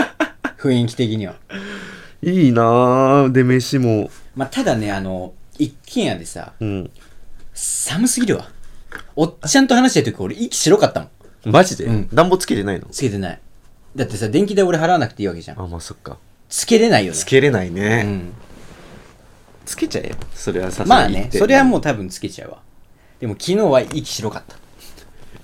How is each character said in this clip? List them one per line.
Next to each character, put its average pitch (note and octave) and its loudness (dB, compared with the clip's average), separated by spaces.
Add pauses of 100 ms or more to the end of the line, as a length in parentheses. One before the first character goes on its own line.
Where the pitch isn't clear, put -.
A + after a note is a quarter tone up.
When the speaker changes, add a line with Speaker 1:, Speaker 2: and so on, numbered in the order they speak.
(140)
Speaker 1:
<laughs> - -8
Speaker 2:
雰 B2 2
囲 - 0
気 - -6
的 A2 -2
に G#2 -6
は。 F2 -12 (880)
Speaker 1:
い F3 4
い - 4
な A#2 4 (640)
ぁ。 C3 2
で、 B2+ 4
飯 B2+ 2
も。 A2 0 (280)
Speaker 2:
ま C3 -6
あ、 - -8
た C4 -4
だ D#3 0
ね、 G#2 -4
あ G2 -4
の、 F#2 -8 (240)
一 - -2 (100)
軒 A#3 -4
家 A#2 -2
で E2+ -12
さ、 E2+ -14
Speaker 1:
う A2+ -6
ん。 G2 -6 (600)
Speaker 2:
寒 - -4
す B3 -2
ぎ A#3+ -2
る D3 0
わ。 - -10 (680)
お D#3 2
っ E3+ -2 (100)
ち D#3+ 2
ゃ C4+ 6
ん C4+ 4
と B3+ 2
話 B3+ 4
し - 0
て B3+ 2
る C#3 -2
時 - -10
俺 G2 -6
息 A#3 -6
白 F3+ 4
か - 2
っ - 2
た - -6
も D2+ -12 (400)
ん。 A2 -2
Speaker 1:
マ D#3+ 6
ジ F#3 -6
で？ C3+ -6
Speaker 2:
う A#2 -2
ん。 G#2 0
Speaker 1:
暖 D#3+ 4
房 F#3 4
つ - -8
け - 0
て G2+ 0
な G2 -2
い E2 -4
の？ - -16
Speaker 2:
つ - -10
け B2+ 0
て G2+ -6
な F2+ -6
い。 - -16 (560)
だ B2+ -2
っ - -6
て A2 -8
さ、 G#2+ -2
電 E3+ 2
気 G3+ -4
代 G3 4
俺 E3+ 2
払 E3 2
わ F3 4
な A#2 0
く - -20
て G#2 -10
い - -2
い G2 0
わ E2+ -6
け E2+ -12
じ - -16
ゃ D2+ -14
ん。 G2 -12
Speaker 1:
あ、 F#2 -8
ま E2+ -10
あ、 - -14
そ - -14
っ - -20
か。 - -16 (320)
Speaker 2:
つ - -6
け A#3 6
れ A3+ 4
な C#3 2
い F#2+ 0
よ E2+ -6
ね。 D#2 -6
Speaker 1:
つ - -6
け C3+ 4
れ C#3+ 4
な G2+ 0
い F2 -8
ね。 G#2 0
Speaker 2:
う - -2
ん。 F2+ -6 (1300)
Speaker 1:
つ - -12
け D#4+ -4
ち - -6
ゃ - -4
え - -8
よ。 - -8 (160)
そ - -6
れ F2+ -2
は F#2 -4
さ - -4
す F3 -2
が A#3 6
に - 0
言 - 0
っ - -6
て。 - -6
Speaker 2:
ま - -6
あ - -6
ね、 - 2
そ G#3 4
れ C4+ 6
は C4+ 6
も A#3 4
う - -6
多 D3 0
分 G2 -6
つ - -14
け - -6
ち - -18
ゃ - -16
う - -16
わ。 - -20 (600)
で C3 -6
も B2+ -4
昨 - -14
日 F3+ 0
は D3+ 4
息 D3 -4
白 - -8
か F#2+ -10
っ - -20
た。 - -20 (880)